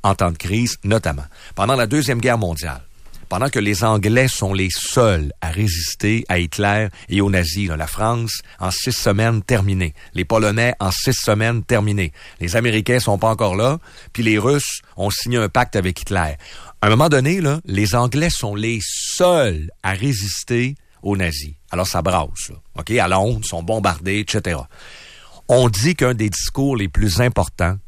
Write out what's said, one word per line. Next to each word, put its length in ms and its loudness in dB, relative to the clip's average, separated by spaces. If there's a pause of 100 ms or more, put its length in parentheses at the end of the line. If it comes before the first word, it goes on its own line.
En 140 2
temps 160 0
de 60 -6
crise, 460 -2
notamment. 420 0 (280)
Pendant 220 0
la 120 2
Deuxième 340 0
Guerre 160 2
mondiale, 440 -4 (480)
pendant 200 0
que 100 -2
les 240 0
Anglais 440 4
sont 260 -2
les 180 0
seuls 600 2 (100)
à 80 -6
résister 800 -2
à 100 2
Hitler 480 0 (220)
et 120 2
aux 80 4
nazis, 380 0
là, 100 -2
la 100 -4
France, 540 -2 (180)
en 120 -2
six 220 -4
semaines, 500 2
terminée. 500 0 (200)
Les 120 -2
Polonais, 540 2
en 120 -2
six 220 0
semaines, 500 0
terminés. 480 0 (280)
Les 160 -4
Américains 440 2
sont 180 0
pas 120 2
encore 260 0
là, 240 2 (340)
puis 100 -4
les 140 4
Russes 440 0 (160)
ont 120 -2
signé 280 -2
un 120 0
pacte 260 0
avec 260 0
Hitler. 340 -2 (460)
À 60 2
un 20 6
moment 200 6
donné, 320 2
là, 240 0
les 300 0
Anglais 340 2
sont 260 -4
les 280 -4
seuls 880 0 (140)
à 100 -2
résister 840 -2 (260)
aux 160 0
nazis. 360 -4 (180)
Alors, 160 -2
ça 140 -2
brasse, 480 -2
là. 60 -16 (220)
OK ? 140 -8
À 160 2
Londres, 360 2
ils 40 -6
sont 160 -6
bombardés, 560 0
et 100 -4
cetera. 380 -4 (800)
On 220 6
dit 260 0
qu'un 180 2
des 160 0
discours 460 -2
les 120 -2
plus 340 2
importants 560 0 (100)